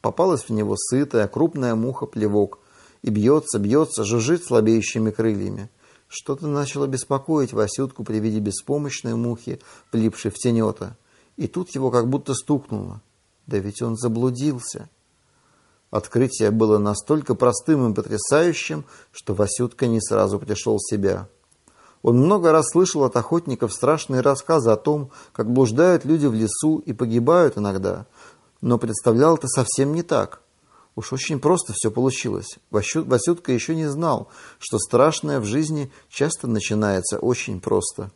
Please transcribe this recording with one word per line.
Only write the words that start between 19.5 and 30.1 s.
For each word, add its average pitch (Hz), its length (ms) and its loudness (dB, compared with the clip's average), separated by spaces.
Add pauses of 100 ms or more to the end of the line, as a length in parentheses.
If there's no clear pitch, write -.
не 113 140 2
сразу 101 380 0
пришел 104 380 -2
в - 100 -6
себя. 95 400 -2 (800)
Он 120 120 6
много 170 340 4
раз 156 180 4
слышал 170 340 2
от 123 120 0
охотников 127 580 -2
страшные 131 480 0
рассказы 139 480 2
о 110 60 8
том, 147 340 -2 (240)
как 113 180 -2
блуждают 135 540 4
люди 147 220 2
в 113 80 2
лесу 127 420 0
и 135 160 -8
погибают 123 640 2
иногда, 95 480 -4 (560)
но 117 160 2
представлял 120 600 2
это 135 100 -6
совсем 139 480 0
не 170 80 -4
так. 120 400 -2 (520)